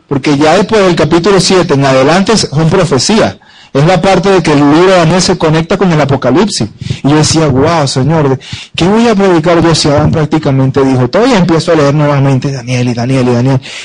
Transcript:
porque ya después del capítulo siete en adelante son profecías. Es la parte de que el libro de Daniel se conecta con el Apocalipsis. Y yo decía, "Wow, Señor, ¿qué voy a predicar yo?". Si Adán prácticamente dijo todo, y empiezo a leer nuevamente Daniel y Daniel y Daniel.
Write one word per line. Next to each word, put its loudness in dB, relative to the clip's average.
porque -2
ya 2
después 0
del 2
capítulo 0
siete 0
en 0
adelante 2
son -2
profecías. 0
Es 0
la 2
parte 0
de 2
que 0
el 2
libro 2
de 4
Daniel 2
se -2
conecta -2
con 0
el 0
Apocalipsis. -2
Y 2
yo 2
decía, 0
"Wow, 0
Señor, -2
¿qué 0
voy 2
a 2
predicar 2
yo?". 2
Si -2
Adán 0
prácticamente -2
dijo 0
todo, 0
y 2
empiezo 0
a 2
leer 2
nuevamente 0
Daniel -4
y -2
Daniel -2
y 0
Daniel. 0